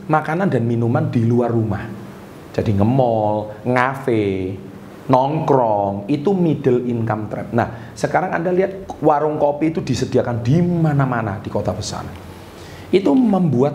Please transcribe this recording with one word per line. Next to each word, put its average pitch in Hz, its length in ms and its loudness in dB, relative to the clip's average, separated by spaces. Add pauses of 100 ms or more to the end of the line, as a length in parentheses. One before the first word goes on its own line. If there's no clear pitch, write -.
makanan 156 400 2
dan 127 160 2
minuman 117 480 2
di 113 160 2
luar 120 240 2
rumah. 107 320 0 (720)
Jadi 110 160 0
nge-mall, 107 960 2
ngafe, 110 880 0 (560)
nongkrong, 127 960 2
itu 143 240 0
middle 143 560 2
income 113 400 -2
trap. 101 240 -8
Nah, - 480 -2
sekarang 156 320 0
Anda 170 240 0
lihat - 480 -2
warung 151 320 2
kopi 151 400 0
itu - 80 -2
disediakan 120 560 0
di 135 240 2
mana-mana 135 800 0
di - 80 -10
kota 101 240 -2
besar. 90 320 -8 (840)
Itu 202 240 4
membuat 170 580 4